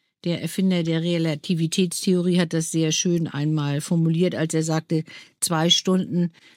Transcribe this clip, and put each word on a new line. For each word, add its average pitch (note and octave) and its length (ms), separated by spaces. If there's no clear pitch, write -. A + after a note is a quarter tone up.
der E3+ 160
Erfinder F3+ 440
der E3 180
Relativitätstheorie, E3+ 1400
hat E3+ 140
das D#3+ 180
sehr D#3+ 220
schön E3+ 340
einmal D3 540
formuliert, E3 560
als D#3+ 180
er D#3+ 80
sagte, D#3+ 420
"Zwei E3 280
Stunden F3 640